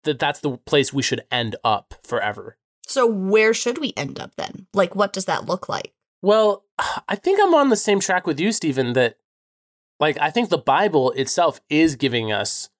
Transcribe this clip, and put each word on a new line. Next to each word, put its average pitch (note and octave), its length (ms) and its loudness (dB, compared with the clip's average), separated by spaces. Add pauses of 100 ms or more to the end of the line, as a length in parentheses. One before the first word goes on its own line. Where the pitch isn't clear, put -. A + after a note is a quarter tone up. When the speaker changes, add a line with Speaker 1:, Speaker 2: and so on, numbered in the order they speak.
Speaker 1:
that D3 160 -4
that's D3 200 -2
the C3 180 -6
place - 340 0
we C#3 120 -2
should A#2+ 280 -4
end A#2 320 -4
up G#2+ 300 -2 (100)
forever. G2+ 540 -6 (280)
Speaker 2:
So B3+ 220 0
where G#3+ 460 2
should A#3+ 240 -2
we D4 180 -6
end - 240 -8
up - 160 -14
then? - 380 -12
Like, F#3+ 220 0
what G3 180 0
does F#3+ 120 -6
that D#3 200 -4
look F3+ 240 -6
like? - 240 -8 (300)
Speaker 1:
Well, G#3 420 2 (120)
<sighs> - 300 -6
I G#3 80 -2
think F#4+ 260 0
I'm F#4+ 140 4
on C#4+ 140 4
the A3+ 60 6
same G3+ 240 2
track F3+ 280 -2
with D3 120 -2
you, G3 120 0
Stephen, C3 420 -2
that, B2+ 240 2 (840)
like, D3+ 200 2
I D3+ 120 0
think A#3+ 180 0
the F3 80 2
Bible D3 540 2
itself C3+ 480 0 (100)
is D#3 260 4
giving A#2 360 -2
us G#2 380 -4 (100)